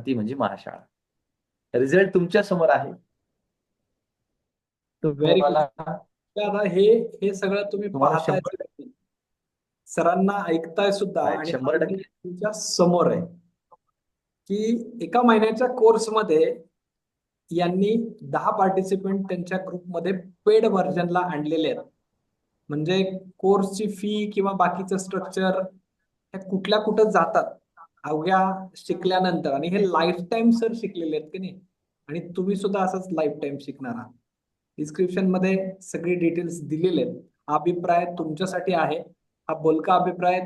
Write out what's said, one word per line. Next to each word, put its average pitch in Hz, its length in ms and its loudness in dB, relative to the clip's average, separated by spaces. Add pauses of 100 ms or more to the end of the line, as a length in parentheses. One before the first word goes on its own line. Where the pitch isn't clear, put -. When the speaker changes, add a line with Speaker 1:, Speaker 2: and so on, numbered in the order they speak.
Speaker 1:
ती 135 80 -2
म्हणजे 117 220 -4
महाशाळा. 98 440 -6 (1000)
रिझल्ट 180 340 4
तुमच्या 185 300 2
समोर 170 260 2
आहे. 131 220 2 (2000)
Speaker 2:
Very 143 160 -2
good. 156 120 4
Speaker 1:
तुम्हाला 151 280 4 (180)
Speaker 2:
आता 202 880 -6
हे, 202 360 4
हे 196 300 -4
सगळं 196 300 -2
तुम्ही 202 300 -6
Speaker 1:
तुम्हाला 139 240 2
Speaker 2:
पाहताय, 185 220 -2
Speaker 1:
शंभर - 460 -10 (1000)
Speaker 2:
सरांना 190 640 2
ऐकताय 180 440 0
सुद्धा - 340 -2
Speaker 1:
राईट, 160 140 0
Speaker 2:
आणि 160 120 -6
Speaker 1:
शंभर 143 260 0
टक्के. 165 180 -2
Speaker 2:
तुमच्या 190 560 -8
समोर 175 600 2
आहे 87 140 -2 (1200)
की 220 420 -2 (120)
एका 240 200 2
महिन्याच्या 226 460 4
कोर्समध्ये 214 960 4 (880)
यांनी 190 720 0
दहा 151 300 -2
पार्टिसिपंट 190 720 0
त्यांच्या 180 320 -6
ग्रुपमध्ये 180 540 -6 (340)
पेड 220 200 6
व्हर्जनला 180 540 0
आणलेले 151 480 -2
आहेत. 123 120 -2 (920)
म्हणजे 160 340 0 (340)
कोर्सची 196 500 0
फी 208 460 -4
किंवा 196 180 0
बाकीचं 185 460 0
स्ट्रक्चर 190 600 -2 (760)
हे 190 60 -12 (100)
कुठल्या 202 300 0
कुठं 214 300 4
जातात 170 440 2 (500)
अवघ्या 190 720 0
शिकल्यानंतर, 180 760 -2
आणि 147 160 -2
हे 202 160 0
लाईफटाईम 175 640 0
सर 226 260 2
शिकलेले 165 420 -6
आहेत 151 140 -10
की 190 60 -12
नाही, 185 220 -12 (500)
आणि 160 100 -8 (180)
तुम्ही 196 180 0
सुद्धा 196 240 -2
असंच 185 320 -2
लाईफटाईम 143 500 -2
शिकणार 127 340 -12
आहात. 113 160 -14 (680)
डिस्क्रिप्शन 185 520 -2
मध्ये 185 260 2 (260)
सगळे 175 340 -4
डिटेल्स 165 460 -2
दिलेले 156 400 0
आहेत. - 200 -6 (280)
हा 151 60 2
अभिप्राय 175 500 0 (140)
तुमच्यासाठी 180 540 -4
आहे, 156 240 0 (520)
हा 160 40 -4
बोलका 156 420 2
अभिप्राय 180 500 2